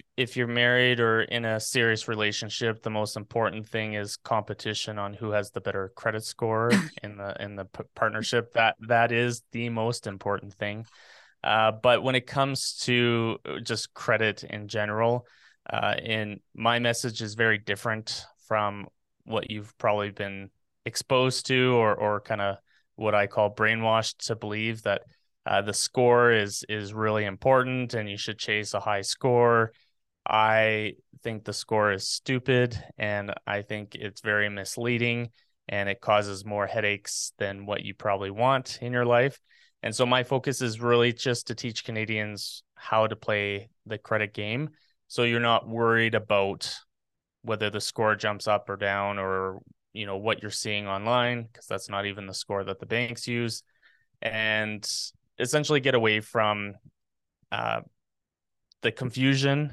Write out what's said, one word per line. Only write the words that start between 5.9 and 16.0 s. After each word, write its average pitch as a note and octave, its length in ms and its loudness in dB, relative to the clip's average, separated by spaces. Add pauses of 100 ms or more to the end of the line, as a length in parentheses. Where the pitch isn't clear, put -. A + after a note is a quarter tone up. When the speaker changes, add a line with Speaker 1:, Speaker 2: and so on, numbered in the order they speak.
Speaker 1:
credit A2 300 -4
score A2+ 460 0 (160)
Speaker 2:
<laughs> - 160 -14
Speaker 1:
in G#2 140 -12
the, G2+ 260 -8
in G2+ 140 -10
the G2 80 -8
p-, - 200 -12 (100)
partnership. A2 600 -2
That, A2+ 260 4
that A#2 300 4
is A#2+ 320 0 (100)
the A#2 180 -4
most A2+ 360 -2
important G2+ 480 -6
thing. G#2+ 320 -6 (560)
Uh, A2 300 4
but A2+ 300 4
when B2+ 120 2
it B2 120 0
comes C#3 480 -2 (100)
to A#2+ 540 2 (240)
just A2+ 320 -6
credit A2 500 0
in G#2 240 -10
general, A2 580 0 (440)
uh, G#2 320 0